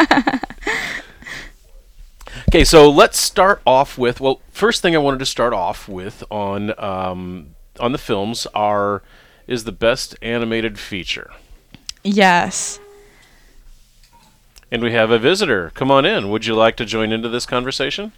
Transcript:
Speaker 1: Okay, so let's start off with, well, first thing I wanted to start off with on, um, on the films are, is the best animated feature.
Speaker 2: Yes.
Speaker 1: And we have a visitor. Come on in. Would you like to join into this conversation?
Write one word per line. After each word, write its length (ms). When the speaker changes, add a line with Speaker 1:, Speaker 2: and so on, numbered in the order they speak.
Speaker 1:
Okay, 160
so 260
let's 300
start 460
off 320
with, 220
well, 220
first 300
thing 140
I 40
wanted 200
to 60
start 280
off 340
with 420
on, 500
um, 760
on 120
the 60
films 560
are, 500
is 160
the 80
best 500
animated 580
feature. 520
Speaker 2:
Yes. 760
Speaker 1:
And 100
we 120
have 180
a 80
visitor. 560
Come 160
on 140
in. 240
Would 160
you 100
like 220
to 80
join 260
into 180
this 160
conversation? 720